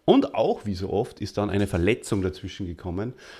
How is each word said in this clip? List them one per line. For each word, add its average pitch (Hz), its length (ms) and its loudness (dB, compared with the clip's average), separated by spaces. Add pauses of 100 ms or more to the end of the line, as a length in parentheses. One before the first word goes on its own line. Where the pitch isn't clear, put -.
Und 254 300 6
auch, 160 320 2
wie 101 80 -2
so 92 160 -6
oft, 107 300 -2
ist - 160 -8
dann 104 140 0
eine 101 160 2
Verletzung 98 560 0
dazwischen - 440 -6
gekommen, 90 460 -8 (280)